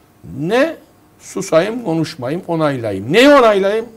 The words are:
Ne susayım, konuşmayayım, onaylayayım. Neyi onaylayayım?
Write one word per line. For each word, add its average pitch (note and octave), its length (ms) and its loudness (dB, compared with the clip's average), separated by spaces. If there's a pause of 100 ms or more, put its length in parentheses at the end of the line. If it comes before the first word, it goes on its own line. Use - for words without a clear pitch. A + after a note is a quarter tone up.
(380)
Ne A#3+ 380 -2 (440)
susayım, G3+ 640 -2
konuşmayayım, D#3+ 600 -4
onaylayayım. B2+ 640 -4
Neyi B3 160 6
onaylayayım? A3 580 4 (100)